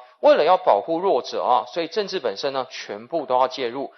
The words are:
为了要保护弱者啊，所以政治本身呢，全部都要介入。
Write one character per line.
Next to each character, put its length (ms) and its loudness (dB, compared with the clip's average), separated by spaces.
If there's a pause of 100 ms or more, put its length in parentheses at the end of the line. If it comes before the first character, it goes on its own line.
(200)
为 140 6
了 100 4
要 120 4
保 240 4
护 180 -4
弱 220 0
者 240 -4
啊， 220 2
所 160 -6
以 60 -6
政 200 -4
治 120 -6
本 180 -4
身 160 -4
呢， 160 -4
全 360 -12
部 200 -6
都 120 2
要 100 4
介 200 -6
入。 300 -8